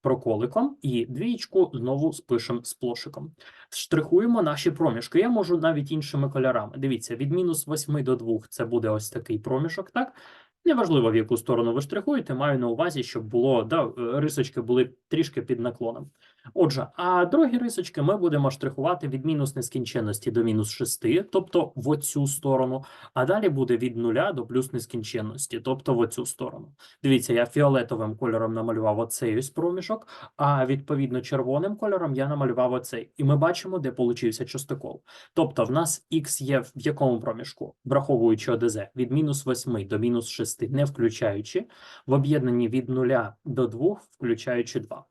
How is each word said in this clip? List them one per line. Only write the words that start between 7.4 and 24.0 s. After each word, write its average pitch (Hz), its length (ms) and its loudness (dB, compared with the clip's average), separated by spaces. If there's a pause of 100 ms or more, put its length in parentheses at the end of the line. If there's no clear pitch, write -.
восьми 147 360 -2
до 127 120 2
двох 113 320 -4
це - 180 -6
буде 113 240 0
ось 107 200 -2
такий 113 300 -4
проміжок, 147 520 -2
так? 254 220 -2 (540)
Неважливо, 165 440 4
в 110 40 2
яку 113 220 4
сторону 117 360 0
ви 139 80 0
штрихуєте, - 520 -2
маю 139 260 0
на 123 80 0
увазі, 131 360 0
щоб 110 200 -6
було, 120 400 4
да, 165 340 0
рисочки 135 640 -2
були 123 280 4 (180)
трішки 151 340 -2
під 117 180 -2
наклоном. 117 500 -6 (440)
Отже, 143 420 2
а 180 300 2
другі 254 320 4
рисочки 226 440 -4
ми 190 160 2
будемо 147 340 2
штрихувати 151 560 -4
від 131 180 -6
мінус 147 300 0
нескінченності 117 760 -4
до 113 120 2
мінус 107 260 2
шести, 127 640 0
тобто - 440 0
в 127 140 -4
оцю 143 380 0
сторону, 131 560 0 (300)
а 127 120 2
далі 196 240 2
буде 127 280 2
від 117 200 -2
нуля 117 340 0